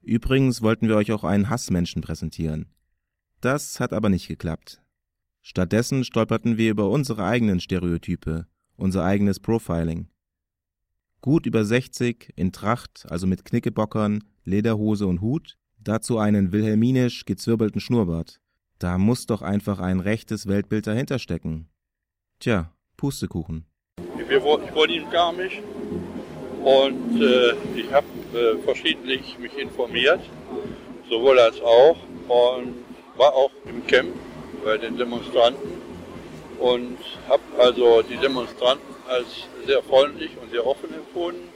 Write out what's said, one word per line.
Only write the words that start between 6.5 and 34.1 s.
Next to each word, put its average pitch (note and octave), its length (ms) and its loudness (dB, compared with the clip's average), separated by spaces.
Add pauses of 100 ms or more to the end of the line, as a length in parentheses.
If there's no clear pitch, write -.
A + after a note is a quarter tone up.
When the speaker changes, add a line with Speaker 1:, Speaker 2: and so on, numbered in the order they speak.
Speaker 1:
wir A2 140 2
über G#2 180 0
unsere A#2+ 360 -2
eigenen G#2+ 340 2
Stereotype, E2+ 880 -4 (300)
unser F#2+ 260 0
eigenes G2+ 360 2
Profiling. E2+ 680 -2 (1120)
Gut D3+ 240 2
über A2 200 0
sechzig, A#2+ 720 -4
in F#2 160 -2
Tracht, - 560 -6
also F2+ 180 -4
mit F#2 160 -2
Knickebockern, G#2+ 800 -2 (220)
Lederhose G#2+ 600 0
und F#2 140 0
Hut, A#2+ 380 -6 (200)
dazu A2 400 -2
einen G#2 360 2
wilhelminisch A2+ 720 2
gezwirbelten G#2+ 560 -2
Schnurrbart. E2+ 580 -2 (400)
Da F2+ 180 -2
muss G#2+ 280 2
doch G#2 160 -2
einfach G2 380 -2
ein F#2 200 0
rechtes G#2 480 -4
Weltbild G2+ 400 -2
dahinter B2 320 -2
stecken. D#2+ 500 -8 (680)
Tja, F#2+ 320 -2 (240)
Pustekuchen. E2+ 680 -6 (500)
Speaker 2:
Wir B2+ 260 0
wo-, - 180 2
ich - 140 -12
wohne D#3 220 2
in D#3 140 -8
Garmisch F3 500 -2 (1040)
und, C3 580 4
äh, B2 320 6 (220)
ich A#2 160 -6
hab, C#3 140 4 (280)
äh, A#2 300 2
verschiedentlich C3 760 -4
mich B2 180 -12
informiert, A#2+ 640 0 (880)
sowohl B2 300 6
als A2+ 200 6
auch, B2 380 8 (320)
und B2 560 2 (320)
war C#3 160 6
auch C3+ 180 4 (140)
im A#2+ 220 -10
Camp B2+ 260 2 (500)